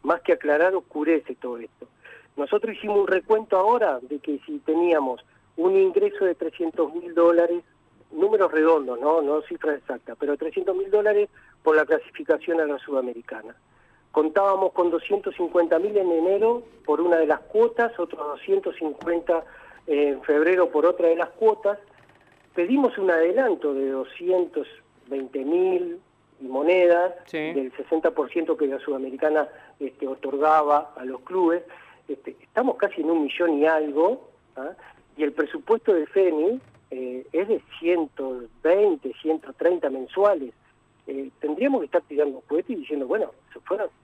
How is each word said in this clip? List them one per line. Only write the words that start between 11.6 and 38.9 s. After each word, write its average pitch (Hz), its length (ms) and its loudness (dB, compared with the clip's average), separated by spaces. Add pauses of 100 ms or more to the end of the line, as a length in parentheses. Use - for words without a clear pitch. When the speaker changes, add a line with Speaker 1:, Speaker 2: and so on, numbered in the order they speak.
Speaker 1:
por 156 100 4
la 156 100 4
clasificación 160 760 -2
a 156 60 0
la 143 120 -4
Sudamericana. 120 760 -8 (560)
Contábamos 190 600 2
con 175 180 2
doscientos 196 440 -2
cincuenta 170 460 2
mil 208 160 -2
en 185 160 2
enero 202 500 2 (220)
por 151 160 0
una 175 160 4
de 160 100 4
las 147 140 0
cuotas, 233 580 0
otros 170 260 -6
doscientos 180 520 -4
cincuenta 165 680 -4 (440)
en 143 340 0
febrero 165 480 2
por 151 160 2
otra 175 220 2
de 165 80 2
las 170 140 -4
cuotas. 208 480 0 (760)
Pedimos 240 420 0
un 190 140 0
adelanto 170 640 0
de 135 160 -2
doscientos 170 800 -4 (400)
veinte 135 360 -8
mil 185 540 0 (420)
y 135 40 -16
monedas, 175 680 4 (140)
Speaker 2:
Sí. 165 120 -8
Speaker 1:
del 151 380 -4
sesenta 160 360 -2
por 139 180 -4
ciento 160 260 -2
que 151 100 0
la 135 120 -4
Sudamericana, 143 720 -2 (320)
este, 139 260 -8
otorgaba 147 880 0
a - 80 -14
los 139 180 -10
clubes. 175 400 0 (460)
Este, - 320 -12
estamos - 360 -2
casi - 240 -2
en 151 100 -2
un 160 140 2
millón 160 340 0
y 151 80 4
algo, 160 640 0 (240)
¿ah? 135 160 -12 (460)
Y 151 80 0
el 143 80 -2
presupuesto 165 600 -2
de 156 140 2
Fénix 190 560 0 (280)
eh, 127 420 -10
es 185 160 -2
de 196 120 0 (180)
ciento 143 640 -2 (200)
veinte, 170 580 2